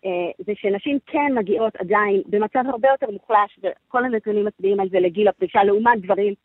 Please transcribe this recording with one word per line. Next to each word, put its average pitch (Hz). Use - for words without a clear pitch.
אה, 190
זה 214
שנשים 208
כן 294
מגיעות 220
עדיין 202
במצב 214
הרבה 254
יותר 269
מוחלש, 202
וכל -
הנתונים 214
מצביעים 202
על 190
זה, 185
לגיל 180
הפרישה, 190
לעומת 214
גברים 196